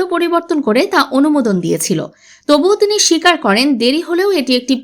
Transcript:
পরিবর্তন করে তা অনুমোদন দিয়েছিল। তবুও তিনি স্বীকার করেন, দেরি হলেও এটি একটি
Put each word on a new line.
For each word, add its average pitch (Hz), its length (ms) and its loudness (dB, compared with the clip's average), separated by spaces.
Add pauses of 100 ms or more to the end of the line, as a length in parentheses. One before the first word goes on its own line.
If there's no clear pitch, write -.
(100)
পরিবর্তন 339 500 -2
করে 240 260 0
তা 370 140 0 (100)
অনুমোদন 269 500 2
দিয়েছিল। 165 400 -2 (480)
তবুও 311 280 4
তিনি 415 240 0
স্বীকার 330 380 2
করেন, 226 280 0 (120)
দেরি 262 240 0
হলেও 349 300 -2
এটি 262 220 0
একটি 247 300 0